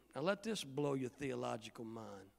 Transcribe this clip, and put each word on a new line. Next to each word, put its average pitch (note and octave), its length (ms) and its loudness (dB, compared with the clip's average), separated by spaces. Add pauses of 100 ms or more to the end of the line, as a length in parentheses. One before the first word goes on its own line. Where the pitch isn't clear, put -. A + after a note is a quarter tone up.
(160)
Now C3 60 0
let G3 220 4
this G#3+ 200 0
blow C#3+ 300 2
your C3 160 2
theological A#2+ 760 -2
mind. G#2 560 -8